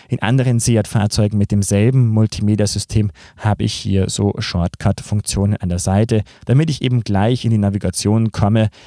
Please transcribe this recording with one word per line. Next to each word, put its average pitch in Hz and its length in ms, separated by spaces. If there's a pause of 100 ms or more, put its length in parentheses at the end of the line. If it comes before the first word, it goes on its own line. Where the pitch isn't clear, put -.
In - 140
anderen 120 400
Seat-Fahrzeugen 107 760
mit 101 140
demselben 107 560
Multimedia-System 107 1040 (240)
habe 107 300
ich 107 80
hier 98 360
so 101 300
Shortcut-Funktionen 101 1200
an 92 100
der 87 120
Seite, 104 440 (220)
damit 147 240
ich 123 120
eben 123 200
gleich 107 420
in 113 80
die 113 60
Navigation 104 720
komme. 110 380 (180)